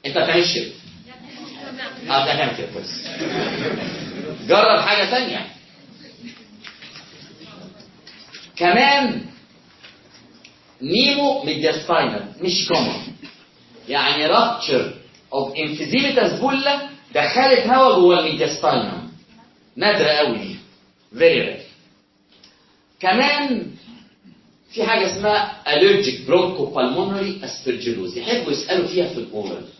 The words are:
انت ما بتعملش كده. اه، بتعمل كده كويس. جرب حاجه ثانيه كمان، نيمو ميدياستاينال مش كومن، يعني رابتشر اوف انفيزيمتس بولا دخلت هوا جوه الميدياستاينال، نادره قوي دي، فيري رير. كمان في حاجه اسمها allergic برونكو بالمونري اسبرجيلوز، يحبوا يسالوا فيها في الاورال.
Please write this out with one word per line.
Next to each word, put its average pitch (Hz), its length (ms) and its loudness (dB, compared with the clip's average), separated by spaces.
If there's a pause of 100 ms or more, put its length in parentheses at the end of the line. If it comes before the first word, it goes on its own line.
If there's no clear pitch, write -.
انت 131 120 -4
ما 156 60 2
بتعملش 170 320 2
كده. - 160 -6 (1400)
اه، 139 140 2
بتعمل 143 340 -2
كده - 160 -8
كويس. - 340 -12 (1400)
جرب 208 320 6
حاجه 202 260 0
ثانيه 247 400 -4 (3000)
كمان، 254 680 4 (1600)
نيمو 190 600 2
ميدياستاينال 147 840 0 (160)
مش - 260 -2
كومن، - 340 0 (880)
يعني 143 360 0
رابتشر 165 680 0 (400)
اوف 139 220 -6
انفيزيمتس 185 840 0
بولا 277 500 -2 (260)
دخلت 247 520 4
هوا 247 280 6
جوه 175 240 8
الميدياستاينال، 135 880 -2 (680)
نادره 180 320 2
قوي 147 300 2
دي، 95 180 -10 (640)
فيري 151 240 6
رير. - 180 -6 (1400)
كمان 277 680 0 (1040)
في 220 120 -2
حاجه 208 280 0
اسمها 202 640 -2
allergic 190 540 4
برونكو 165 380 2
بالمونري 196 800 -2
اسبرجيلوز، 113 720 -6
يحبوا 156 340 -2
يسالوا 175 360 -2
فيها 175 200 0
في 147 100 -8
الاورال. 98 480 -8 (140)